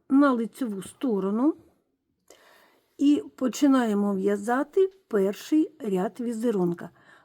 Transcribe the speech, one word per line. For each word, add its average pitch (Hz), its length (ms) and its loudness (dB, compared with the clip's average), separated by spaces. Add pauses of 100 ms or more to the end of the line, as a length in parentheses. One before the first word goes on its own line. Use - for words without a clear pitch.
на 277 220 4
лицьову 220 520 -6
сторону 220 680 -2 (1400)
і 285 260 2 (120)
починаємо 226 800 2
в'язати 233 800 0 (160)
перший 208 720 0
ряд 202 400 -4
візерунка. 220 720 -2 (360)